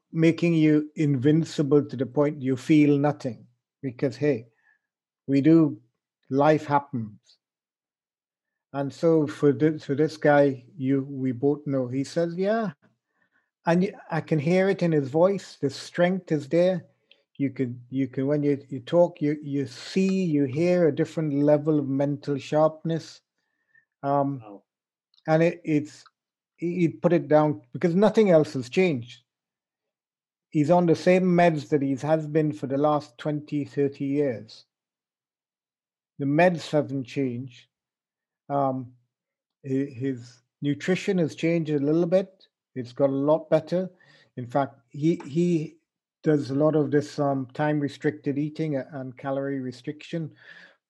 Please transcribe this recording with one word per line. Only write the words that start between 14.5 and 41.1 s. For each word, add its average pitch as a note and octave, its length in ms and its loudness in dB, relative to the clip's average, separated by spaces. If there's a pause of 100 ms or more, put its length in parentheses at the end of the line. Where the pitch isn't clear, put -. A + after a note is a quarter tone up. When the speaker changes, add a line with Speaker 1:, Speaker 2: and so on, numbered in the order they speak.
Speaker 1:
it F#3+ 140 0
in E3+ 80 0
his D3 180 0
voice. F3+ 520 0
The C#3 100 -2
strength F3+ 640 -2
is C#3 160 -4
there. F3 380 0 (520)
You C#3 120 -2
can, B2 280 -6 (120)
you C3 180 -2
can, C3+ 180 -4
when D3 160 0
you, C#3+ 160 0 (120)
you C3 100 -10
talk, E3+ 400 2
you, D3+ 220 -2
you C#3 240 -4
see, F#3+ 580 -2
you D3 200 2
hear E3+ 440 2
a C#3 60 0
different D#3 400 -4
level D3 440 2
of C3+ 80 -4
mental C#3 520 -2
sharpness. D#3 840 -2 (840)
Um, C#3 400 0
Speaker 2:
Wow. G2+ 200 -20 (640)
Speaker 1:
and D#3+ 140 4
it, F3 200 0
it's, D3+ 400 -4 (540)
he, F3 240 -4
he E3 80 4
put - 240 0
it D3 160 0
down D3+ 320 4 (140)
because E3 200 0
nothing G#3 360 4
else D#3 240 4
has B2+ 160 -8
changed. D#3 500 -2 (1300)
He's D3+ 220 2
on F3 160 4
the D#3+ 100 4
same F#3 280 4
meds F3 440 2
that D3 140 0
he C#3 140 -2
has D#3 300 -2
been D3+ 280 0
for C#3 140 -10
the C#3 100 -4
last D3 400 -2
twenty, D3 480 -6
thirty C#3+ 400 -4
years. C3+ 580 -4 (1500)
The C#3+ 60 -6
meds D#3+ 460 2
haven't C3+ 340 -2
changed. B2+ 600 -8 (840)
Um, C3 440 -2 (720)
hi-, C#3 320 -4
his B2+ 460 -8 (220)
nutrition F3+ 560 -2